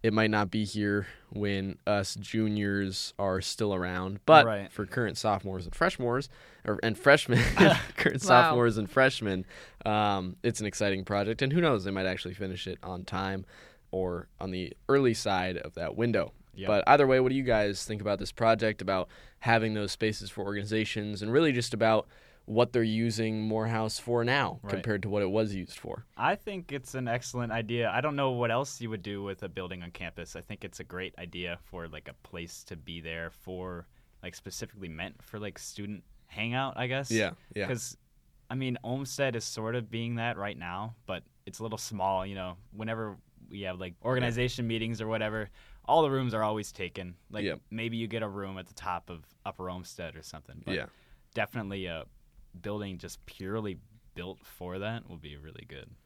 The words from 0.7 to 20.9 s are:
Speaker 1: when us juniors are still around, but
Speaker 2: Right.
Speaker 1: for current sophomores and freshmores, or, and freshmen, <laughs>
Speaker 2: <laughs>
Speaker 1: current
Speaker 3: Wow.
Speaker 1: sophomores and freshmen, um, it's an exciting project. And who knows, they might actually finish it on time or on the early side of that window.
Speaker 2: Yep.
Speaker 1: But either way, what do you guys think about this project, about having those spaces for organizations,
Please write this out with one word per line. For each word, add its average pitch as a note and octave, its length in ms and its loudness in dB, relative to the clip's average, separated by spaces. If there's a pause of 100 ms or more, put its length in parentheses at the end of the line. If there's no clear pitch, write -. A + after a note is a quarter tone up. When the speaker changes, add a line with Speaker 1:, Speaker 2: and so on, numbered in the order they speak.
Speaker 1:
when G2 560 -2
us G2+ 300 0
juniors G2+ 1000 0
are F#2+ 220 2
still G2+ 340 0
around, F2+ 520 -2
but D#3 180 12
Speaker 2:
Right. G#2 260 0
Speaker 1:
for G#2 140 -6
current G#2+ 320 -2
sophomores F#2+ 480 -2
and F2 100 -8
freshmores, C3 540 0 (380)
or, G#2 160 0
and A2 160 0
freshmen, C#3 400 8
<laughs> A#2+ 100 6
Speaker 2:
<laughs> - 480 8
Speaker 1:
current - 260 2
Speaker 3:
Wow. G3 60 0
Speaker 1:
sophomores B2 480 8
and G#2 140 -2
freshmen, A2 560 4 (400)
um, G2+ 560 2
it's A#2 180 0
an G#2+ 60 -2
exciting G2 400 0
project. G2+ 340 0
And C3+ 140 2
who F3 80 4
knows, A#2+ 220 4
they G2 60 -2
might F#2+ 160 -2
actually F#2 280 -4
finish F#2 320 -6
it F#2 160 -8
on F#2 240 -8
time F#2+ 400 -4 (440)
or F2+ 380 -2 (100)
on F#2+ 120 -6
the F#2 240 -6 (160)
early C3 240 6
side F#2 420 0
of - 180 -8
that E2+ 220 -4
window. A2 380 2 (200)
Speaker 2:
Yep. F#2+ 140 -6
Speaker 1:
But G#2 180 4
either C#3+ 200 10
way, C3 140 6
what B2+ 100 4
do C3 40 -2
you C3+ 80 0
guys G#2+ 440 2
think G#2 160 -6
about G2+ 160 0
this G2 120 -6
project, A2+ 520 2
about F#2 260 0 (300)
having A2+ 340 4
those G#2 200 -2
spaces G#2+ 380 -2
for G2+ 140 -6
organizations, G#2 760 -2